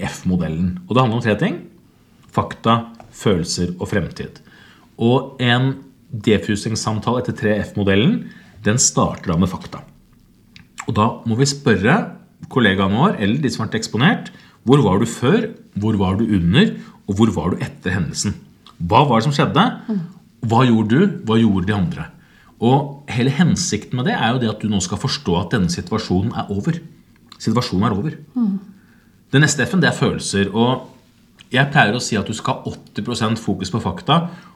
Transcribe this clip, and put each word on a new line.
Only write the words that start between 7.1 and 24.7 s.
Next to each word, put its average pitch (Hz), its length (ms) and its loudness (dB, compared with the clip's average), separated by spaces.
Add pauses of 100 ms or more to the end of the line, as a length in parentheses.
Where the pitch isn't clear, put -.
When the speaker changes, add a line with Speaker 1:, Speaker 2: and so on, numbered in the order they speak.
Speaker 1:
etter - 140 -6
tre 107 260 0
F-modellen, 104 680 2 (340)
den 110 160 2
starter - 520 0
da 80 40 0
med 95 160 2
fakta. - 300 -12 (1080)
Og 120 80 0
da 107 120 4 (200)
må 110 80 0
vi 139 120 2
spørre 117 500 2 (500)
kollegaen 98 480 2
vår, 160 240 2
eller 113 200 0
de 131 120 0
som 113 120 -6
har 95 40 -6
vært 110 140 -4
eksponert: - 500 0 (320)
«Hvor 139 160 6
var 98 200 4
du 117 60 0
før? 156 440 0 (260)
Hvor 104 240 0
var 92 160 0
du 113 80 0
under? 104 480 4 (360)
Og 98 80 -2
hvor 110 200 4
var 90 160 -2
du - 120 -4
etter - 280 -6
hendelsen? 92 420 -2 (460)
Hva 104 280 4
var 113 120 4
det 123 80 0
som 139 80 -2
skjedde? 135 280 4 (240)
Speaker 2:
Mm. 208 120 -2 (480)
Speaker 1:
Hva 117 160 4
gjorde 110 240 4
du? 165 360 4
Hva 110 160 2
gjorde 95 280 2
de 104 80 0
andre?» 80 340 -4 (540)
Og 139 460 0
hele 120 240 0
hensikten - 640 0
med 127 100 -2
det 240 60 -2
er 113 180 0
jo 127 80 -2
det 117 80 0
at 110 140 -6
du 107 80 -2